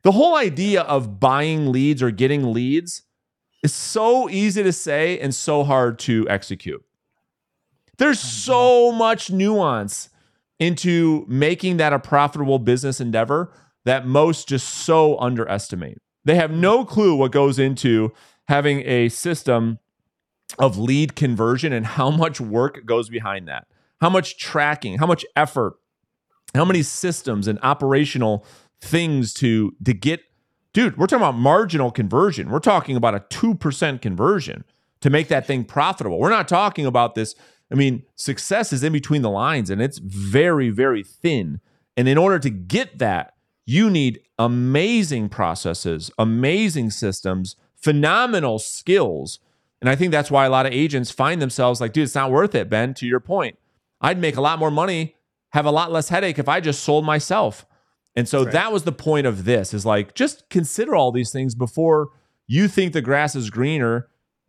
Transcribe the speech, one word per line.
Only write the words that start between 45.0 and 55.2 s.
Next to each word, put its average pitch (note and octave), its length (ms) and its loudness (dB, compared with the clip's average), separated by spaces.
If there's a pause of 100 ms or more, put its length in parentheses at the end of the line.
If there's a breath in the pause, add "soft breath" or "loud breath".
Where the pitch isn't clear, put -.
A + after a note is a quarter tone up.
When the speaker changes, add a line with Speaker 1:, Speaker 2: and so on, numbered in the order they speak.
Speaker 1:
processes, E2 920 -4
amazing C3 720 0
systems, F#2+ 640 -6 (200)
phenomenal D#3 840 0
skills. G#2 800 -2 (420)
And B2 80 2
I C3+ 60 2
think F3 160 0
that's D3 180 0
why C#3 160 4
a C3 60 2
lot C3 160 2
of B2 60 -4
agents C#3 360 -2
find D#3 320 -2
themselves B2 400 0
like, A2+ 120 -4
"Dude, D#3 100 0
it's C3+ 120 -4
not C3+ 160 0
worth F#3 220 2
it, G#2+ 160 -2
Ben, A#2 260 -2
to B2 120 -8
your B2 120 0
point. E3+ 380 -4 (440)
I'd F3+ 180 0
make D3+ 160 -2
a C3 60 -2
lot D#3 180 0
more D#3 100 0
money, D#3+ 460 -2 (380)